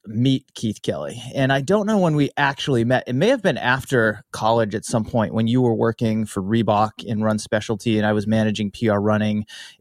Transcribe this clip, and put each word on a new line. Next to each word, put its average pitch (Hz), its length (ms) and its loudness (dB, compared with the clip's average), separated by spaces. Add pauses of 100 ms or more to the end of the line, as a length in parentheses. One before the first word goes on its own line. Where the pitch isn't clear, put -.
meet 123 480 -2
Keith - 280 -6
Kelly? 73 380 -6 (140)
And 135 180 0
I 139 80 0
don't 196 260 2
know 214 120 2
when 170 160 4
we 143 220 2
actually 139 480 0
met. 123 240 2
It 123 60 -4
may 156 140 2
have 254 140 2
been 151 160 0
after 120 640 0 (100)
college 113 440 2
at 101 80 -8
some 113 200 -2
point 110 300 -2
when 113 140 0
you 123 120 2
were 117 140 2
working 110 500 0
for 104 160 -6
Reebok 107 640 0
in 107 180 -4
Run 107 160 0
Specialty 107 600 -2
and 104 80 2
I 107 60 2
was 104 160 -2
managing 107 420 0
P 113 180 -2
R 101 120 2
Running 107 440 0 (360)